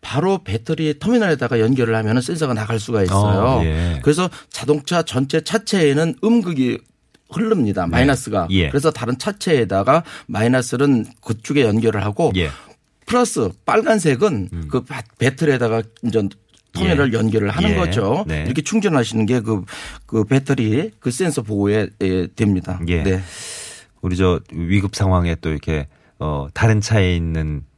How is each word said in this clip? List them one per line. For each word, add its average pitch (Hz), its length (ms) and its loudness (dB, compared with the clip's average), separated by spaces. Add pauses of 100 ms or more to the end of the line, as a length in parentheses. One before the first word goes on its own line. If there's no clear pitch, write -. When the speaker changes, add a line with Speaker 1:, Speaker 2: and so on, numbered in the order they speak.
Speaker 1:
바로 180 400 0
배터리 151 560 -4
터미널에다가 160 640 2
연결을 117 340 2
하면은 110 260 0
센서가 156 320 -2
나갈 107 240 -2
수가 107 260 0
있어요. 101 580 2
Speaker 2:
어, - 20 0
예. 80 400 0
Speaker 1:
그래서 165 260 2 (200)
자동차 147 520 -2
전체 139 400 -2
차체에는 165 800 0
음극이 170 560 2 (540)
흐릅니다. 156 540 0
Speaker 2:
네. 85 60 -2
Speaker 1:
마이너스가. 117 600 0
Speaker 2:
예. 92 180 2
Speaker 1:
그래서 139 220 0
다른 117 260 -6
차체에다가 135 840 0 (240)
마이너스는 123 760 2 (160)
그쪽에 139 420 0
연결을 107 400 2
하고 120 320 0
Speaker 2:
예. 82 140 0 (560)
Speaker 1:
플러스 233 440 0 (160)
빨간색은 165 840 2
Speaker 2:
음. 82 180 -8
Speaker 1:
그 123 140 -2
바-, - 180 -14 (160)
배터리에다가 123 640 0 (220)
이제 113 180 0 (520)
터미널 143 400 2
Speaker 2:
예. 113 40 0
Speaker 1:
연결을 107 320 2
하는 165 200 0
Speaker 2:
예. 104 60 2
Speaker 1:
거죠. 101 520 0
Speaker 2:
네. 78 180 -4
Speaker 1:
이렇게 147 160 -2
충전하시는 139 640 0
게 123 140 2
그, 107 240 -2 (420)
그 110 200 0
배터리 135 720 0
그 123 120 -4
센서 139 320 -2
보호에, 101 440 0 (140)
예, 92 260 0
됩니다. 92 640 0
Speaker 2:
예. 87 140 0
Speaker 1:
네. 95 180 0 (800)
Speaker 2:
우리 90 160 -2
저 90 240 2 (100)
위급 95 440 -2
상황에 90 440 2
또 80 100 -6
이렇게, 76 380 -4 (320)
어, 73 340 -4
다른 110 280 2
차에 98 340 2
있는 80 460 -2 (160)